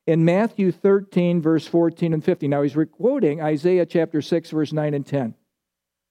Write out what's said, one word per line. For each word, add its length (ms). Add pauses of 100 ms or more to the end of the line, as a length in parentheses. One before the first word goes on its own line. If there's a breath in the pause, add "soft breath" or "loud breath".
in 180
Matthew 480
thirteen, 680
verse 260
fourteen 460
and 100
fifteen. 280
Now, 120
he's 140 (160)
quoting 480
Isaiah 460
chapter 340
six, 300
verse 220
nine 200
and 140
ten. 280 (760)